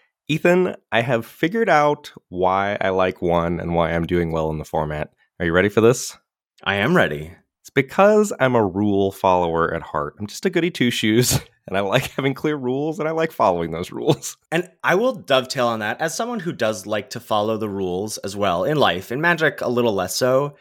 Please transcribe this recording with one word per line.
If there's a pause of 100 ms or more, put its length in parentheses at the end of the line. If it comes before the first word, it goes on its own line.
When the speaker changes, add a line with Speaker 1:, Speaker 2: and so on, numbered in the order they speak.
(260)
Speaker 1:
Ethan, (160)
I
have
figured
out (200)
why
I
like
one
and
why
I'm
doing
well
in
the
format. (260)
Are
you
ready
for
this? (460)
Speaker 2:
I
am
ready. (300)
Speaker 1:
It's
because
I'm
a
rule
follower
at
heart.
I'm
just
a
goody
two-shoes, (160)
<laughs>
and
I
like
having
clear
rules,
and
I
like
following
those
rules.
<laughs>
Speaker 2:
And (120)
I
will
dovetail
on
that.
As
someone
who
does
like
to
follow
the
rules
as
well
in
life,
in
Magic
a
little
less
so,